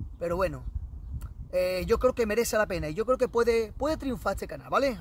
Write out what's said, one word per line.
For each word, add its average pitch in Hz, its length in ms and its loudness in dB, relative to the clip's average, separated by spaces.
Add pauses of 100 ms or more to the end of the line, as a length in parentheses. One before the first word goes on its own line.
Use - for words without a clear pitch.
(180)
pero 170 180 -2
bueno. 156 260 0 (880)
Eh, 180 360 0
yo 220 120 4
creo 254 160 4
que 240 100 2
merece 214 320 2
la 208 100 4
pena 165 220 -2
y 156 60 -4
yo 208 100 -2
creo 254 140 2
que 247 100 2
puede, 226 440 2
puede 311 260 0
triunfar 208 360 -2
este 190 120 -6
canal, 135 240 -12
¿vale? 233 300 2